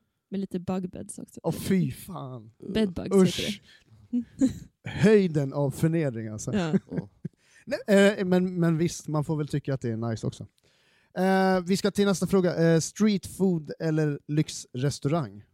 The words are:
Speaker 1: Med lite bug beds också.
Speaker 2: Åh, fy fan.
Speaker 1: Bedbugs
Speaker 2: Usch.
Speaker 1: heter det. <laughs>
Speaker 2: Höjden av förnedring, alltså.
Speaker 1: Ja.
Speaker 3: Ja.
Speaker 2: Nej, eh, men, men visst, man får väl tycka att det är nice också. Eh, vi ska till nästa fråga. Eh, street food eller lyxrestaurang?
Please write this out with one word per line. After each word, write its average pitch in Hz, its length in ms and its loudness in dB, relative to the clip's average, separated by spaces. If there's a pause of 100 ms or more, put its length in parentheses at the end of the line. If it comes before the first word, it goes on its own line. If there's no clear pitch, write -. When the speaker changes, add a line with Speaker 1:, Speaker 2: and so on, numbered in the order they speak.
(280)
Speaker 1:
Med 190 120 -6
lite 190 200 -6
bug 185 300 -6
beds - 280 -16
också. - 240 -18
Speaker 2:
Åh, 165 120 -2
fy 165 380 0
fan. 127 580 -14 (240)
Speaker 1:
Bedbugs 196 420 0
Speaker 2:
Usch. 185 240 6
Speaker 1:
heter - 200 -6 (500)
det. 247 400 -2 (340)
<laughs> - 60 -10
Speaker 2:
Höjden 160 600 4
av 143 180 0
förnedring, 139 580 -2
alltså. 107 260 -8
Speaker 1:
Ja. 170 240 0 (120)
Speaker 3:
Ja. - 180 -8 (760)
Speaker 2:
Nej, 196 320 6
eh, 202 60 0
men, 180 360 0
men 165 180 2
visst, 165 300 -4
man 151 160 0
får 160 120 -4
väl 147 120 -4
tycka 139 260 -4
att 131 60 -6
det 120 100 -4
är 113 200 -4
nice 113 160 -6
också. 110 200 -10 (720)
Eh, 190 420 2
vi 180 160 0
ska 202 140 0
till 202 160 2
nästa 190 200 0
fråga. 165 480 4
Eh, 160 60 4
street 202 460 0
food 175 520 -2
eller 156 480 0
lyxrestaurang? 139 1300 -4